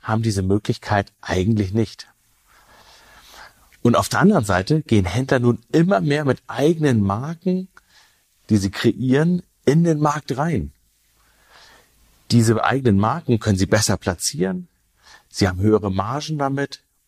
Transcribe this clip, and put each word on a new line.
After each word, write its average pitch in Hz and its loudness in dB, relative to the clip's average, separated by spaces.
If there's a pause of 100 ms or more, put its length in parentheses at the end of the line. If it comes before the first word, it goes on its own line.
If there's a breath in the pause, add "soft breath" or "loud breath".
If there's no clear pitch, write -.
haben 110 -2
diese 101 -2
Möglichkeit 101 -2 (100)
eigentlich 95 0
nicht. - -4 (1700 loud breath)
Und 120 4
auf - 0
der 107 -2
anderen 165 4
Seite 98 0
gehen 101 2
Händler 127 0
nun 120 2 (120)
immer 180 2
mehr 147 0
mit 123 0
eigenen 139 0
Marken, 160 -4 (840 soft breath)
die 107 4
sie 95 -2
kreieren, 139 0 (220)
in 151 4
den 165 2
Markt 147 -2
rein. 127 -4 (1600 soft breath)
Diese 113 2
eigenen 117 2
Marken 120 0
können 104 0
sie 95 0
besser 104 0
platzieren, 185 -4 (640 soft breath)
sie - -2
haben 90 -2
höhere 104 2
Margen 143 -6
damit 139 -4 (260)